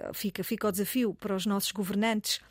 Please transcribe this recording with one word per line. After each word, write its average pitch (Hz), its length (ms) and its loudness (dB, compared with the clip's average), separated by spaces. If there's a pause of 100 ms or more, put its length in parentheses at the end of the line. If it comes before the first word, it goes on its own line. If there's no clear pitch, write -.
(120)
fica, 190 320 -4
fica 214 240 0
o 208 40 4
desafio 208 420 0
para 208 220 -2
os 190 100 -2
nossos 196 260 2
governantes, 208 800 0